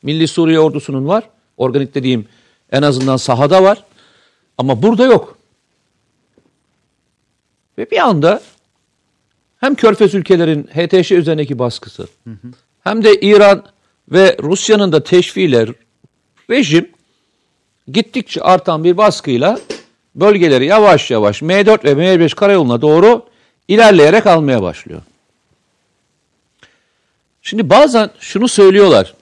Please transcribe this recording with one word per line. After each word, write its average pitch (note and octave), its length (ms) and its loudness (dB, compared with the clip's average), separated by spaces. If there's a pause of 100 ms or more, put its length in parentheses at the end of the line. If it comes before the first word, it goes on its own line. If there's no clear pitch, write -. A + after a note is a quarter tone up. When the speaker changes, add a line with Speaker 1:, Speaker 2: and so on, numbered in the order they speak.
Speaker 1:
Milli D#3 240 -4
Suriye D#3+ 320 0
Ordusu'nun D3 480 -4
var. G#3+ 220 -4 (280)
Organik C3 380 -4
dediğim B2+ 320 -4 (440)
en C3+ 100 -2
azından C3 360 -2
sahada D3 460 0
var. G3+ 200 0 (760)
Ama C3 240 -4
burada A3+ 240 2
yok. - 320 0 (2500)
Ve G#3+ 140 -12
bir A4 60 -4
anda G#3 440 0 (1160)
hem C4+ 160 -4
Körfez G#3 400 0
ülkelerin E3 580 -2
H E3+ 140 -4
T F#3 160 0
Ş F#3+ 120 -2
üzerindeki D3+ 440 -4
baskısı, - 480 -10 (160)
Speaker 2:
Hı A#2 60 -20
hı. A2+ 220 -20 (320)
Speaker 1:
hem A3 200 -4
de G#3 180 4
İran G3+ 440 2 (440)
ve F#3 340 2
Rusya'nın F#3+ 480 -2
da D3+ 120 0
teşviğiyle E3+ 640 -2 (840)
rejim E3+ 420 -2 (960)
gittikçe G3+ 540 -8
artan F3 420 0
bir F3 140 0
baskıyla F3 600 -2 (560)
bölgeleri E3 500 2
yavaş F#3+ 460 2
yavaş G#2 300 -2
M F#3 240 -2
dört G#3+ 200 2
ve C#3+ 100 2
M F3 240 0
beş E3 140 0
karayoluna D#3 480 0
doğru F3+ 440 2 (420)
ilerleyerek G#3 600 4
almaya D3 340 0
başlıyor. D#2+ 400 -12 (2500)
Şimdi G3 280 -6
bazen A#3+ 400 2 (100)
şunu A3 280 -6
söylüyorlar. F#3+ 760 4